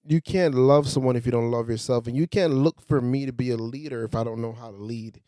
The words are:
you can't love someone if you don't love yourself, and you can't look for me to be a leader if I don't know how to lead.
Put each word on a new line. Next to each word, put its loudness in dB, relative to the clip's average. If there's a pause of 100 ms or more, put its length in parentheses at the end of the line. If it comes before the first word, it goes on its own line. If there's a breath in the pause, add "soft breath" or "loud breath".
you 2
can't 2
love 6
someone 0
if -2
you 0
don't 0
love -2
yourself, -2
and -4
you 0
can't 2
look 2
for 0
me -2
to -6
be -4
a 0
leader -8
if -6
I 0
don't -6
know -6
how -16
to -18
lead. -12